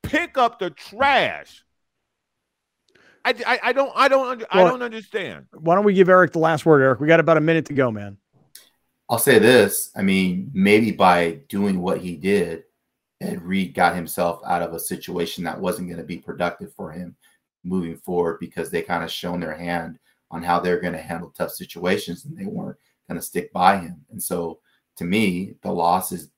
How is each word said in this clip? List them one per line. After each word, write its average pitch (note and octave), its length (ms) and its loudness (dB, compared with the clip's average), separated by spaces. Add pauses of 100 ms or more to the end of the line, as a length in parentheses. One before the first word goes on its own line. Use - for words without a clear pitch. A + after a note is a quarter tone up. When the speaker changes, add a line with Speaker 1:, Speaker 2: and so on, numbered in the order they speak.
Speaker 1:
pick D#4 360 -4
up A#3+ 200 0
the F3+ 120 -6
trash. F#3+ 920 -2 (1600)
I, B3 100 0 (120)
I, A#3 180 0
I B3 80 0
don't, C4 220 0
I C4+ 140 4
don't C4+ 180 4
under-, B3 240 -8
I F#3 120 6
Speaker 2:
Well, F3 100 6
Speaker 1:
don't B3 100 -6
understand. G3+ 720 -8
Speaker 2:
why D#3+ 220 2
don't G#3 100 2
we G3+ 100 4
give F#3 140 6
Eric F3+ 240 6
the E3+ 60 -2
last D#3+ 260 0
word, D3+ 180 8
Eric? C3 180 4
We D3 60 -2
got E3 140 6
about D#3+ 160 4
a D#3 60 4
minute D#3+ 240 2
to D3 80 -8
go, C3 160 2
man. G#2 260 -10 (920)
Speaker 3:
I'll A#2 100 0
say B2 200 6
this. A2 560 6
I - 80 -4
mean, F#2+ 520 0
maybe G#2 360 4
by F2 580 2
doing G2+ 340 -2
what F#2 180 -4
he F2 160 -10
did, E2+ 480 -2 (560)
Ed F2+ 220 -8
Reed F#2 320 -4
got F2 200 2
himself F2 520 -4
out F2 160 -2
of E2 100 -6
a E2 80 -10
situation F2 640 -8
that E2 160 -8
wasn't F2+ 300 -6
gonna F2 120 -12
be E2+ 160 -12
productive F2 560 -8
for F2+ 180 -14
him F2 220 -14 (480)
moving F2+ 340 -6
forward F2 440 -4
because E2+ 300 -8
they F2 120 -4
kinda E2+ 260 -4
shown F2 320 -8
their D#2+ 140 -8
hand E2+ 440 -8 (320)
on E2 120 -12
how F2 160 0
they're F2+ 220 -2
gonna E2+ 180 -6
handle E2+ 320 -12
tough E2+ 200 -6
situations F2+ 720 -6
and D3 120 -16
they F#2+ 100 -12
weren't - 320 -12 (280)
gonna F2 160 -10
stick - 300 -8
by F#2+ 240 4
him. E2+ 340 -12
And G2+ 100 -16
so E2+ 400 -6 (360)
to E2+ 80 -10
me, F#2+ 580 -2
the F#2 80 -8
loss F2+ 400 0
is E3 280 -12